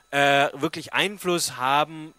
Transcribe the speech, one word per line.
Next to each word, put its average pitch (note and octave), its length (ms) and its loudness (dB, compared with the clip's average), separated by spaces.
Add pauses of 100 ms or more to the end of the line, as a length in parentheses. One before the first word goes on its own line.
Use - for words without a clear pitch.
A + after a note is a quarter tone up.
(120)
Äh, C#3+ 420 4
wirklich C#3+ 400 -6
Einfluss F3 640 -2
haben, D3+ 600 -2